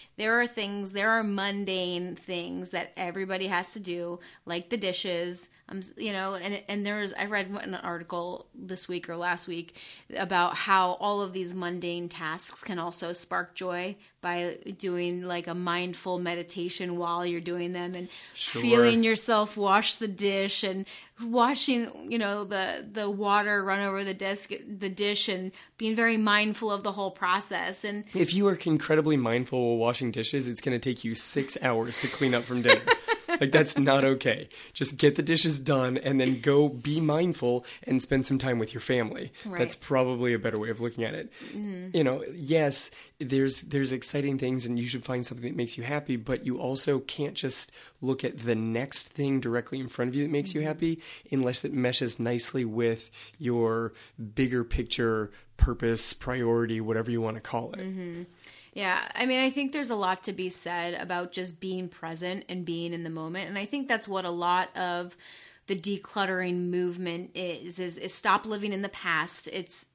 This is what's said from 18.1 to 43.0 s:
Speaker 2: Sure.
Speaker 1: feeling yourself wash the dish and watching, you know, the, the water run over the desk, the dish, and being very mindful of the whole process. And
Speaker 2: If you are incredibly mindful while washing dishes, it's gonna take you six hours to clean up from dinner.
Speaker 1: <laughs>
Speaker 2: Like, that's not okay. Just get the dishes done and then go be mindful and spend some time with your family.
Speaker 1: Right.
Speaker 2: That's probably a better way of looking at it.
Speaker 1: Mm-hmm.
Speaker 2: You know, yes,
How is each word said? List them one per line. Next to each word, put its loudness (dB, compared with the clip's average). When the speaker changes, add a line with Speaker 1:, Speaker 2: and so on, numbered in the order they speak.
Speaker 2:
Sure. -4
Speaker 1:
feeling 8
yourself 4
wash 4
the -2
dish 0
and -2
watching, 2
you 0
know, -2
the, -2
the -2
water 2
run 2
over -2
the -2
desk, -6
the -6
dish, 0
and -2
being 0
very 4
mindful 4
of 0
the -2
whole -2
process. -2
And -4
Speaker 2:
If 2
you 6
are 4
incredibly 4
mindful 2
while 4
washing 2
dishes, 0
it's -4
gonna 0
take -2
you -2
six 2
hours 2
to 0
clean 2
up 2
from 0
dinner. 8
Speaker 1:
<laughs> 6
Speaker 2:
Like, 2
that's 6
not 6
okay. 2
Just -2
get 6
the 2
dishes 4
done 2
and 2
then 4
go 6
be -2
mindful 2
and 2
spend 2
some 2
time 0
with -2
your -6
family. 0
Speaker 1:
Right. -6
Speaker 2:
That's 2
probably 2
a 2
better -2
way -2
of -4
looking -2
at -2
it. -8
Speaker 1:
Mm-hmm. -8
Speaker 2:
You 4
know, 2
yes, 2